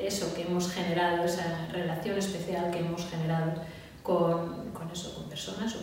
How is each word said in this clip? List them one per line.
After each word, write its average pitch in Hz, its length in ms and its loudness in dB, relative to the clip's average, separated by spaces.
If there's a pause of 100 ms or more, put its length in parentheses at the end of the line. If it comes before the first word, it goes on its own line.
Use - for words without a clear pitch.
eso 190 340 0
que 175 80 -4
hemos 180 300 2
generado, 175 520 2
esa 170 460 0
relación 170 460 0
especial 175 540 0
que 170 80 0
hemos 165 320 0
generado 160 420 2 (500)
con, 170 720 2
con 165 180 -8
eso, - 240 -8
con 160 140 -8
personas 196 480 -4
o - 60 -6